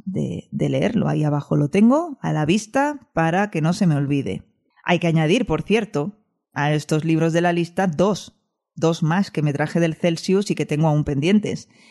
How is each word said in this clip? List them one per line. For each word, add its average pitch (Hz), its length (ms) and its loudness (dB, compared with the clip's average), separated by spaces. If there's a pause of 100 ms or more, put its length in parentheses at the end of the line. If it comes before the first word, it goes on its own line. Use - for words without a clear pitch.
de, - 480 -6
de 147 160 -2
leerlo. 147 400 0
Ahí 151 160 0
abajo 147 320 -2
lo 147 120 2
tengo, 262 520 2
a 160 120 -4
la 151 140 0
vista, 269 680 -2
para 175 380 0
que - 100 -4
no 160 120 0
se 190 140 0
me 156 100 2
olvide. 139 480 -2 (400)
Hay 175 140 0
que 170 100 0
añadir, 165 380 2
por 156 160 -2
cierto, 202 580 -4 (320)
a 147 200 0
estos 151 320 0
libros 160 280 2
de 170 80 2
la 175 120 2
lista 170 340 -2
dos, 175 520 -2 (380)
dos 165 260 0
más 170 280 0
que 156 120 -2
me 147 100 0
traje 151 280 -2
del 165 140 0
Celsius 185 560 0
y 190 40 0
que 147 120 -2
tengo 151 220 0
aún 151 160 2
pendientes. 160 640 0 (220)